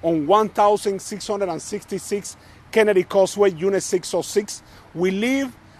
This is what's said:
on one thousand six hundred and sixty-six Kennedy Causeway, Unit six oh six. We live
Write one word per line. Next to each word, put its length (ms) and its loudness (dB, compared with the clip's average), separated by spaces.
on 240 0
one 220 4
thousand 520 2
six 260 -12
hundred 220 -2
and 140 -6
sixty-six 760 -8
Kennedy 320 4
Causeway, 480 2
Unit 300 -2
six 300 -4
oh 100 -2
six. 400 -4
We 180 0
live 440 -2